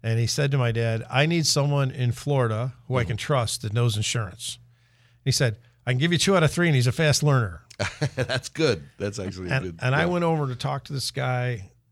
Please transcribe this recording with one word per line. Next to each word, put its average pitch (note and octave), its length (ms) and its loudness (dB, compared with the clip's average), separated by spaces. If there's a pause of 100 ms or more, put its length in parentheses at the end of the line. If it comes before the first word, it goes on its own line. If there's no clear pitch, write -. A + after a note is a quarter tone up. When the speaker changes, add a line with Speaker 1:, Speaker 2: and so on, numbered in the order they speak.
Speaker 1:
And A2+ 160 0
he A#2 80 2
said C#3 240 0
to C#3 80 0
my A#2+ 140 0
dad, A2+ 360 -2
"I C3+ 180 2
need E3 200 2
someone C#3+ 440 2
in B2 220 0
Florida B2 640 0 (140)
who B2+ 80 -2
I B2 60 2
Speaker 2:
Mm-hmm. E2+ 60 -2
Speaker 1:
can G#2+ 80 -2
trust B2 460 -2
that G#2 100 -6
knows A#2 240 2
insurance." G#2+ 640 -6 (680)
He C#3 60 0
said, B2 260 2 (300)
"I B2+ 60 0
can B2+ 60 0
give E3+ 140 2
you E3+ 60 2
two G3 180 4
out E3+ 60 6
of D3 80 4
three, F3 160 2
and D#3 80 4
he's B2 120 4
a B2 60 2
fast D3+ 300 2
learner." B2 400 2 (280)
Speaker 2:
<laughs> - 260 -4
That's B2+ 340 -4
good. B2 320 0 (160)
That's G2+ 200 -4
actually F#2 320 -6
Speaker 1:
And, C3 140 -2
Speaker 2:
good. E2+ 160 -10
Speaker 1:
and B2+ 140 0
I D3 60 2
Speaker 2:
Yeah. E3+ 60 2
Speaker 1:
went F3 180 0
over D#3+ 220 0
to B2+ 100 -6
talk C#3 280 -6
to - 80 -12
this C3+ 180 -6
guy. B2 600 -4 (220)